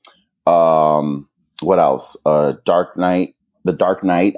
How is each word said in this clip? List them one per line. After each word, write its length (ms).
Um, 840
what 180
else? 460
Uh, 300
Dark 320
Knight, 380
The 80
Dark 320
Knight, 340